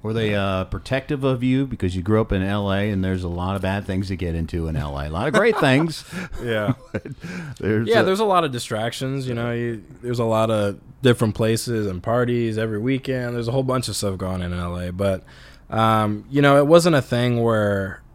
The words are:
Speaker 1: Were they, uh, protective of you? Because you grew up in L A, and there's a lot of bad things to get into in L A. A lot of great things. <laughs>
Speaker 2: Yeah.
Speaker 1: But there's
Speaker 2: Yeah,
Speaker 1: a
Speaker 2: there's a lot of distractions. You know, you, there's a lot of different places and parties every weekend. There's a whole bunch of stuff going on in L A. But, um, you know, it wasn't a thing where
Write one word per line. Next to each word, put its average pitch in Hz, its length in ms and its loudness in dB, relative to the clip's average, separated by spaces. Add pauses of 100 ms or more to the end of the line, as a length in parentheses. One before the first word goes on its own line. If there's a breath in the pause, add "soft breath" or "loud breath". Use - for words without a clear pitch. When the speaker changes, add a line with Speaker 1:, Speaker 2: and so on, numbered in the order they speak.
Speaker 1:
Were 107 100 -4
they, 110 220 0
uh, 95 320 0
protective 135 580 -4
of 131 180 2
you? 131 240 2
Because 95 300 -4
you 90 60 -2
grew 107 180 4
up 110 100 -2
in 95 120 2
L 101 280 0
A, 101 200 0
and 95 120 0
there's 92 220 0
a 87 40 -4
lot 90 280 -4
of 95 60 -4
bad 95 240 -2
things 95 220 -2
to 95 80 -2
get 82 180 -4
into 82 340 -2
in 80 80 -2
L 71 220 -4
A. 73 100 -6
A - 20 -6
lot 101 180 -2
of - 60 -2
great 240 240 4
things. 151 460 2 (200 loud breath)
<laughs> - 180 -8
Speaker 2:
Yeah. 110 320 -2 (180)
Speaker 1:
But 107 120 -6 (540 loud breath)
there's 110 300 0
Speaker 2:
Yeah, 220 120 4
Speaker 1:
a - 40 4
Speaker 2:
there's 190 160 0
a 226 60 2
lot 180 180 4
of 139 80 -4
distractions. 127 720 -4
You 123 80 -4
know, 120 180 -4
you, 117 300 -4 (200)
there's 120 160 -4
a 117 60 0
lot 113 260 2
of 104 280 0 (220)
different 117 340 4
places 113 520 -2
and 90 160 -6
parties 120 560 0
every 110 200 -2
weekend. 123 560 -4
There's 117 140 -4
a 117 40 -2
whole 135 100 2
bunch 131 260 -2
of 104 80 -6
stuff 98 220 -4
going 92 240 -4
on 87 100 -4
in 90 60 -4
L 87 200 -4
A. 90 140 -6
But, 95 320 -2 (460 loud breath)
um, 107 580 2
you 139 140 2
know, 143 160 6
it 143 80 4
wasn't 165 300 6
a 127 60 4
thing 120 400 0
where 101 600 0 (120)